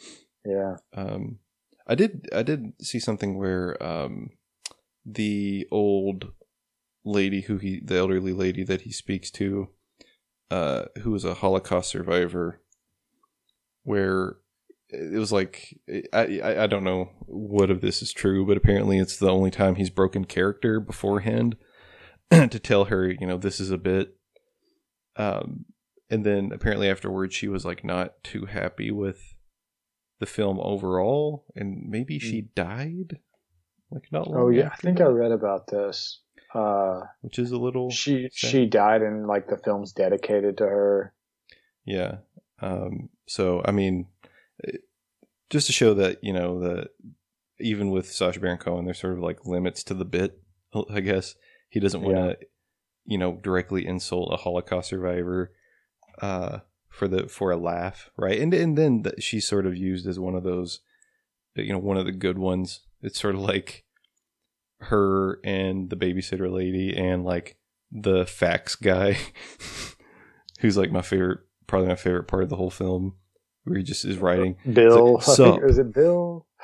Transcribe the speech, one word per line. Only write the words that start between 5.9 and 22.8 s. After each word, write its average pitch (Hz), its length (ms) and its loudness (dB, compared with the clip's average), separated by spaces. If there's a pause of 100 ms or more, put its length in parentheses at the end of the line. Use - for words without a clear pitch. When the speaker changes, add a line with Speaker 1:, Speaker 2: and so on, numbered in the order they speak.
Speaker 2:
lady 98 400 0
who 101 140 -4
he, 95 260 -6
the 92 140 -2
elderly 95 380 0
lady 92 300 -2
that 95 180 -2
he 110 100 -14
speaks - 400 -8
to, 98 380 -4 (800)
uh, 73 340 -2 (180)
who 110 100 -2
was 98 120 -2
a 87 80 -2
Holocaust 95 560 0
survivor, 87 720 -2 (1200)
where 95 520 -2 (540)
it 80 280 -6
was 107 140 -2
like, - 460 -4 (340)
I, - 320 0
I, 107 200 0
I - 20 2
don't 98 180 0
know 92 260 -2 (160)
what 101 440 0
of 92 100 2
this 101 220 -2
is - 100 -8
true, 95 340 0
but 101 120 4
apparently 101 400 4
it's 95 180 0
the 95 160 4
only 95 180 2
time 95 260 2
he's 95 140 -2
broken 95 360 0
character 101 520 0
beforehand 107 800 -2 (400)
<clears throat> - 340 -6
to 160 160 10 (120)
tell 101 280 4